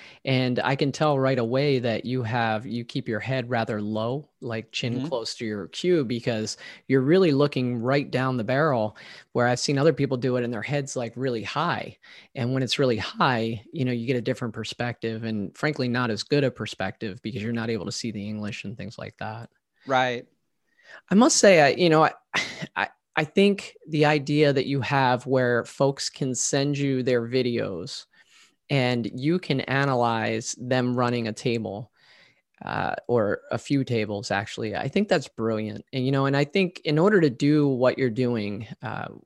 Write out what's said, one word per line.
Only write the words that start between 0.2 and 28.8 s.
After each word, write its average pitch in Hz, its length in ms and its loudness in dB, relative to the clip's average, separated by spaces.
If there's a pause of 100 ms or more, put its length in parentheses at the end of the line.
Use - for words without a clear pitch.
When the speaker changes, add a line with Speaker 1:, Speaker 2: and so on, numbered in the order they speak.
Speaker 1:
and 127 360 0
I 135 160 0
can 143 160 0
tell 151 260 2
right 131 220 2
away 131 400 2
that 113 260 -2
you 127 160 -4
have, 113 420 -2
you 117 220 -8
keep - 220 -6
your 107 120 -2
head 123 300 -4
rather 113 320 -2
low, 110 480 -4 (100)
like, 113 320 -8
chin 120 260 -4
Speaker 2:
Mm-hmm. 131 100 -4
Speaker 1:
close 117 300 -4
to 120 100 -6
your 104 220 -6
cue, 175 360 0
because 113 520 -2 (300)
you're 131 140 4
really 165 300 6
looking 135 500 2
right 127 300 0
down 127 260 0
the 117 60 -2
barrel, 127 540 0 (360)
where 123 140 4
I've 123 120 2
seen 139 200 0
other 156 140 6
people 139 220 0
do 127 200 0
it 123 80 0
and 120 100 -4
their 107 80 -6
head's, 139 340 -4
like, 120 200 -6
really 123 260 -2
high. 139 560 -4 (380)
And 127 180 -2
when 131 80 0
it's 120 160 0
really 127 200 2
high, 117 680 0 (100)
you 160 100 -2
know, 127 80 0
you 117 140 -4
get 131 100 0
a 120 60 -2
different 120 320 -4
perspective, 113 680 -6
and 107 340 -4
frankly, 147 300 -2
not 123 240 0
as 104 100 -4
good 143 220 2
a 127 80 2
perspective, 101 720 -6
because 101 180 -6
you're 113 100 -4
not 117 200 -2
able 110 140 -4
to 98 60 -6
see - 200 -6
the 101 180 -8
English 104 340 -8
and 104 140 -10
things 104 220 -12
like - 180 -14
that. 110 320 -12 (380)
Speaker 2:
Right. 127 400 0 (840)
Speaker 1:
I 185 60 4
must 254 220 8
say, 185 240 10
I, 143 80 8
you 175 200 4
know, 156 140 6
I, - 80 4 (240)
<sighs> - 400 -6
I, - 140 -2 (240)
I 160 120 0
think 196 500 2 (140)
the 151 160 2
idea 147 480 4
that 135 140 0
you 139 120 -2
have 127 460 2
where 127 400 2
folks - 440 -2
can 131 240 -4
send 139 440 0
you 139 260 0
their 120 240 2
videos 113 760 -4 (640)
and 123 440 0